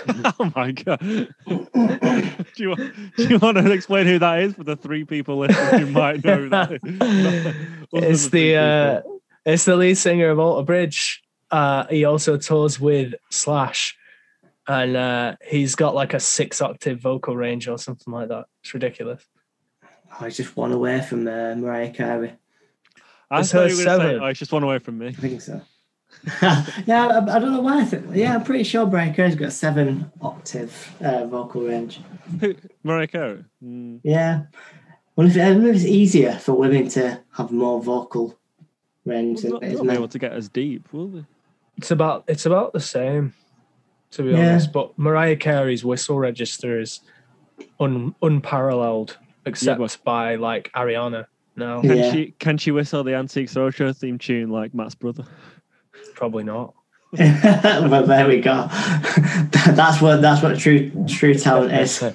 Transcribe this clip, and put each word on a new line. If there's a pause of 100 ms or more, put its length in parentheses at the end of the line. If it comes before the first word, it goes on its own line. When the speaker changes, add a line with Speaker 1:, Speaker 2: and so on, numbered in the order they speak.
(400)
Speaker 1:
Oh
my
God.
<laughs>
Do
you
wa-, (400)
do
you
wanna
explain
who
that
is
for
the
three
people
listening
who
might
know
who
that
is?
<laughs> (180)
Other (400)
Speaker 2:
It's
Speaker 1:
than
the
three
Speaker 2:
the,
uh,
Speaker 1:
people. (240)
Speaker 2:
it's
the
lead
singer
of
Alter
Bridge. (260)
Uh,
he
also
tours
with (140)
Slash, (680)
and,
uh, (100)
he's
got,
like,
a
six
octave
vocal
range
or
something
like
that. (180)
It's
ridiculous. (960)
Speaker 3:
Oh,
he's
just
one
away
from,
uh,
Mariah
Carey. (1000)
Speaker 1:
I
Speaker 2:
It's
Speaker 1:
thought
Speaker 2:
her
Speaker 1:
you
were
gonna
say,
Speaker 2:
seven.
Speaker 1:
"Oh,
he's
just
one
away
from
me."
Speaker 3:
I
think
so.
<laughs> (460)
Yeah,
I,
I
don't
know
why.
I
think,
yeah,
I'm
pretty
sure
Mariah
Carey's
got
seven (100)
octave,
uh,
vocal
range. (400)
Speaker 1:
Who? (280)
Mariah
Carey? (180)
Mm.
Speaker 3:
Yeah. (720)
Wonder
if,
I
wonder
if
it's
easier
for
women
to (120)
have
more
vocal (680)
range
Speaker 1:
Well,
Speaker 3:
than
Speaker 1:
not,
Speaker 3:
it
is
Speaker 1:
they'll
be
Speaker 3:
men.
Speaker 1:
able
to
get
as
deep,
will
they? (520)
Speaker 2:
It's
about,
it's
about
the
same, (760)
to
be
Speaker 3:
Yeah. (140)
Speaker 2:
honest.
But
Mariah
Carey's
whistle
register
is (800)
un-,
unparalleled, (280)
except
Speaker 1:
Yeah,
but
Speaker 2:
by,
like,
Ariana (280)
now.
Speaker 1:
Can
Speaker 3:
Yeah.
Speaker 1:
she,
can
she
whistle
the
Antiques
Roadshow
theme
tune
like
Matt's
brother? (920)
Speaker 2:
Probably
not. (200)
Speaker 3:
<laughs>
Well,
there
we
go.
<laughs> (1000)
That's
what,
that's
what
true, (160)
true
talent
is. (100)